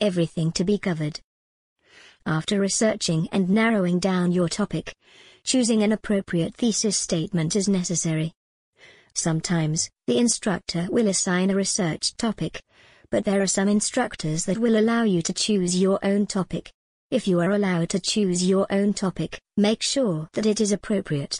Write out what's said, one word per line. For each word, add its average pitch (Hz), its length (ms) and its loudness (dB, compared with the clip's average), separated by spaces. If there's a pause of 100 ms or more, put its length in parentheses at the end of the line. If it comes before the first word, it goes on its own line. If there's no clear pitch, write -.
everything 170 520 0
to 185 100 -2
be 202 160 0
covered. 156 400 -4 (1080)
After 160 340 -2
researching 196 720 0
and 190 200 0
narrowing 202 480 2
down 180 320 0
your 175 180 2
topic, - 460 -6 (480)
choosing 226 400 2
an 214 80 2
appropriate 196 640 -2
thesis 214 420 0
statement 165 580 -2
is 196 140 0
necessary. 165 640 -2 (800)
Sometimes, 160 720 -2 (200)
the 240 100 2
instructor 185 720 0
will 226 180 2
assign 185 440 0
a 190 40 0
research 190 640 -2
topic, - 460 -4 (480)
but 208 140 0
there 196 180 2
are 190 40 0
some 196 200 0
instructors 208 800 -2
that 196 120 -2
will 226 220 4
allow 233 240 2
you 185 180 2
to 180 120 -4
choose 180 460 0
your 190 220 2
own 202 240 2
topic. - 460 -4 (400)
If 214 160 0
you 175 120 4
are 175 120 2
allowed 185 380 2
to 196 100 0
choose 185 440 0
your 190 280 4
own 202 220 2
topic, - 460 -4 (160)
make 208 280 2
sure 180 500 0
that 214 140 0
it 214 120 2
is 208 120 2
appropriate 190 680 -4